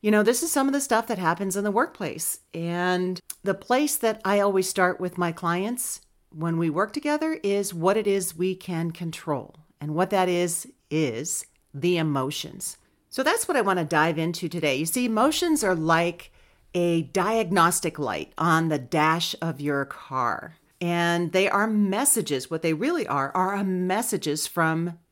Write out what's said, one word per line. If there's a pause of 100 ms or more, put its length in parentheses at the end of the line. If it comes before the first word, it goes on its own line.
You
know,
this
is
some
of
the
stuff
that
happens
in
the
workplace. (120)
And (240)
the
place
that
I
always
start
with
my
clients (280)
when
we
work
together
is
what
it
is
we
can
control. (240)
And
what
that
is, (240)
is (260)
the
emotions. (320)
So
that's
what
I
want
to
dive
into
today.
You
see,
emotions
are
like (420)
a
diagnostic
light
on
the
dash
of
your
car. (260)
And
they
are
messages.
What
they
really
are,
are
messages
from (140)